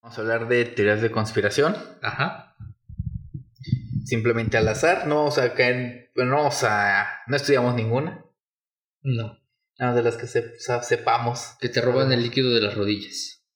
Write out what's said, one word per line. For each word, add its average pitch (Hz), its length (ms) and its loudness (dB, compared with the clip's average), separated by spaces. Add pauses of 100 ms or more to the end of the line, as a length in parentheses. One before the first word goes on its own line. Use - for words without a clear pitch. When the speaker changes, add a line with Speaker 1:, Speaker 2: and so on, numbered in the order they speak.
Speaker 1:
Vamos - 160 -14
a - 20 -8
hablar 117 280 -2
de 120 180 4
teorías 107 340 2
de 113 100 2
conspiración. 110 640 2 (280)
Speaker 2:
Ajá. - 520 -6 (1500)
Speaker 1:
Simplemente 117 540 0
al 110 100 4
azar, 160 380 2
no 151 100 2
vamos 147 220 2
a 123 160 2
caer, 123 600 0
bueno, 127 180 0
no 139 60 2
vamos 143 260 2
a, 104 440 2 (180)
no 131 100 -2
estudiamos 127 380 2
ninguna. 120 500 -2 (760)
Speaker 2:
No. 113 360 -4 (400)
Speaker 1:
Nada 123 140 0
más 120 40 2
de 120 60 4
las 117 140 2
que - 100 -10
se-, - 320 -4
sa-, 123 240 -2
sepamos. 120 760 -2
Speaker 2:
Que - 80 -4
te 120 120 0
roban 127 320 2
el 120 100 2
líquido 123 300 2
de 117 80 4
las 104 140 -2
rodillas. 101 680 -4 (120)